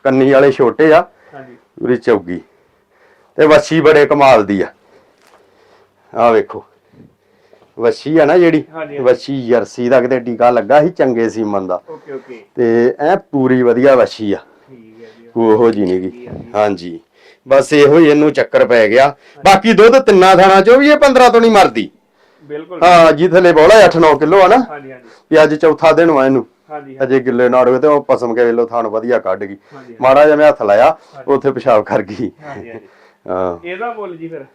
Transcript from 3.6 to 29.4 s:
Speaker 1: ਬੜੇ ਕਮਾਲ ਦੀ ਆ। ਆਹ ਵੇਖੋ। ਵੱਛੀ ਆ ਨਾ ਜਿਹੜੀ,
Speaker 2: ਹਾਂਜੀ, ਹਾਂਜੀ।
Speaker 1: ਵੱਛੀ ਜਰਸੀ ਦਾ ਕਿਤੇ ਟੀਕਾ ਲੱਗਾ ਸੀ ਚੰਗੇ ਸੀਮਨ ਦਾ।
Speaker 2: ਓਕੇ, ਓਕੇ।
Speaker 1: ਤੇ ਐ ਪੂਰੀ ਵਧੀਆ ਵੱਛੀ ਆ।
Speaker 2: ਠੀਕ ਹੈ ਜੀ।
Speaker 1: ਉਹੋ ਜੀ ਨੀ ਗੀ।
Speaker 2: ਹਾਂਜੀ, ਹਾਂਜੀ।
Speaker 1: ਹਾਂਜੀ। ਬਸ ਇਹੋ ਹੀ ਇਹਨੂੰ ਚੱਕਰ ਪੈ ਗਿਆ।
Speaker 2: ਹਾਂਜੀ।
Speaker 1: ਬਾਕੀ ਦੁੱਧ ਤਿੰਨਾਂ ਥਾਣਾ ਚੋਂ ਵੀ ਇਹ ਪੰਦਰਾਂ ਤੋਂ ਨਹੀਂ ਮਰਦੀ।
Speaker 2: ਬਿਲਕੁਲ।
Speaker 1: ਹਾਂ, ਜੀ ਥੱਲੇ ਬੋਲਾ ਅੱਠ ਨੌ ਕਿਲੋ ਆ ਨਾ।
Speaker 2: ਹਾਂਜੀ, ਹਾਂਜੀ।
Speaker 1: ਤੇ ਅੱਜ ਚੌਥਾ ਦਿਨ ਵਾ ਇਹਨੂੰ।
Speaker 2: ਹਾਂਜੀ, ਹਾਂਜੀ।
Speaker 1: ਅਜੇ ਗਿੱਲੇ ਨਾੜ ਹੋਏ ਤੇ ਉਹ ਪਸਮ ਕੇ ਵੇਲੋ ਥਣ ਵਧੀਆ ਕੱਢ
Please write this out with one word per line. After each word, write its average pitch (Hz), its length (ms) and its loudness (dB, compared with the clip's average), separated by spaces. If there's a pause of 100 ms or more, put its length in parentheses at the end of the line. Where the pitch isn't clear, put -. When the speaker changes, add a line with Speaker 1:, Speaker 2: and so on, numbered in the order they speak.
Speaker 1:
ਬੜੇ 147 260 2
ਕਮਾਲ 135 400 2
ਦੀ 95 160 -4
ਆ। - 40 -6 (1500)
ਆਹ 117 180 0
ਵੇਖੋ। - 320 -4 (1120)
ਵੱਛੀ 143 400 -4
ਆ 151 60 2
ਨਾ 156 140 0
ਜਿਹੜੀ, 160 240 0 (120)
Speaker 2:
ਹਾਂਜੀ, 160 120 -14
ਹਾਂਜੀ। 143 180 -12
Speaker 1:
ਵੱਛੀ 127 420 -2
ਜਰਸੀ 120 420 -4
ਦਾ 127 120 2
ਕਿਤੇ 127 200 -4
ਟੀਕਾ 120 300 -2
ਲੱਗਾ 120 320 0
ਸੀ 170 60 -2
ਚੰਗੇ 123 400 -4
ਸੀਮਨ 104 380 -6
ਦਾ। 90 220 -8
Speaker 2:
ਓਕੇ, - 240 -20
ਓਕੇ। 123 300 -20 (120)
Speaker 1:
ਤੇ 120 460 -2
ਐ 160 140 -2 (180)
ਪੂਰੀ 127 300 -2
ਵਧੀਆ 123 340 2
ਵੱਛੀ 107 360 -4
ਆ। 90 60 -6 (300)
Speaker 2:
ਠੀਕ 110 340 -20
ਹੈ - 60 -20 (100)
ਜੀ। - 180 -20
Speaker 1:
ਉਹੋ 113 340 2
ਜੀ 101 140 -4
ਨੀ 92 160 -4
ਗੀ। 92 80 -10
Speaker 2:
ਹਾਂਜੀ, - 180 -18
ਹਾਂਜੀ। - 280 -20
Speaker 1:
ਹਾਂਜੀ। 90 460 -6 (460)
ਬਸ 135 260 0
ਇਹੋ 143 260 4
ਹੀ 160 100 4
ਇਹਨੂੰ 147 240 2
ਚੱਕਰ 131 340 -2
ਪੈ 113 220 2
ਗਿਆ। 127 180 2
Speaker 2:
ਹਾਂਜੀ। - 380 -10
Speaker 1:
ਬਾਕੀ 196 280 2
ਦੁੱਧ 233 260 4
ਤਿੰਨਾਂ 190 380 4
ਥਾਣਾ 190 240 4
ਚੋਂ 233 180 4
ਵੀ 285 100 2
ਇਹ 294 80 4
ਪੰਦਰਾਂ 254 340 2
ਤੋਂ 233 100 2
ਨਹੀਂ 233 100 2
ਮਰਦੀ। 135 400 0 (600)
Speaker 2:
ਬਿਲਕੁਲ। 160 320 -10
Speaker 1:
ਹਾਂ, 165 300 4
ਜੀ 160 160 -2
ਥੱਲੇ 175 240 2
ਬੋਲਾ 180 320 6
ਅੱਠ 165 120 2
ਨੌ 160 220 2
ਕਿਲੋ 160 240 2
ਆ 180 60 4
ਨਾ। 226 100 4
Speaker 2:
ਹਾਂਜੀ, 143 340 -8
ਹਾਂਜੀ। 120 160 -20 (220)
Speaker 1:
ਤੇ 156 120 4
ਅੱਜ 151 120 2
ਚੌਥਾ 156 380 0
ਦਿਨ 165 180 2
ਵਾ 135 160 0
ਇਹਨੂੰ। 135 200 -2 (240)
Speaker 2:
ਹਾਂਜੀ, 139 260 -18
ਹਾਂਜੀ। 135 80 -6
Speaker 1:
ਅਜੇ 131 160 -2
ਗਿੱਲੇ 123 280 -2
ਨਾੜ 127 200 0
ਹੋਏ 131 100 0
ਤੇ 143 80 -2
ਉਹ 147 180 0
ਪਸਮ 120 300 -4
ਕੇ 120 100 -2
ਵੇਲੋ 117 220 -2
ਥਣ 117 200 -6
ਵਧੀਆ 113 320 -6
ਕੱਢ 95 260 -6